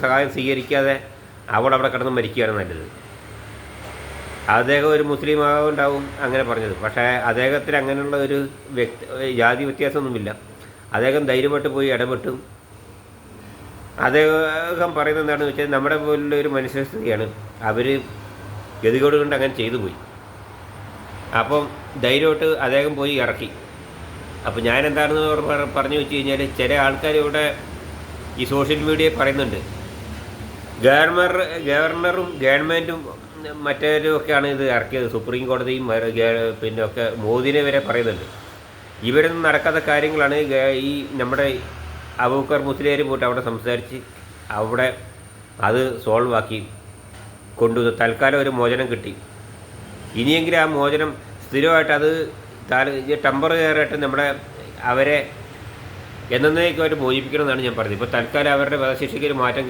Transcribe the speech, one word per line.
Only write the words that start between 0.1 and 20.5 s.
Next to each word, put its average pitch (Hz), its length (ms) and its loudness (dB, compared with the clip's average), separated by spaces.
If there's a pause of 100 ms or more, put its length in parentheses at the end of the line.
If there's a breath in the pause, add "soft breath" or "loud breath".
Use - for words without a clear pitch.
സ്വീകരിക്കാതെ 135 600 0 (600)
അവൾ 123 200 4
അവിടെ 131 160 2
കിടന്ന് 127 240 0
മരിക്കുകയാണ് 110 420 0
നല്ലത്. 85 280 -6 (1700)
അദ്ദേഹം 143 380 4
ഒരു 151 160 4
മുസ്ലിം 143 380 0
ആവുണ്ടാവും 143 560 2 (200)
അങ്ങനെ 131 260 0
പറഞ്ഞത്. 110 240 -2 (100)
പക്ഷേ 113 200 0 (260)
അദ്ദേഹത്തിന് 135 500 2
അങ്ങനെയുള്ള 139 360 0 (100)
ഒരു 139 120 0 (380)
വ്യക്തി, 117 280 -2 (360)
ജാതി 123 280 4
വ്യത്യാസമൊന്നുമില്ല. 135 640 -2 (680 loud breath)
അദ്ദേഹം 135 340 4
ധൈര്യമായിട്ട് 143 460 2
പോയി 139 180 2
ഇടപെട്ടു. 127 380 -2 (1700)
അദ്ദേഹം 156 920 2
പറയുന്നത് 151 260 2
എന്താണെന്ന് 147 260 0
വെച്ചാൽ 143 260 -2
നമ്മുടെ 143 280 2
പോലുള്ള 147 380 0
ഒരു 147 140 -2
മനുഷ്യ 131 320 -2
സ്ത്രീയാണ്, 110 380 -2 (440)
അവർ 117 160 0 (960)
ഗതികേട് 131 380 6
കൊണ്ട് 147 180 0
അങ്ങനെ 131 240 0
ചെയ്തു 113 200 -2
പോയി. 90 140 -6 (1400)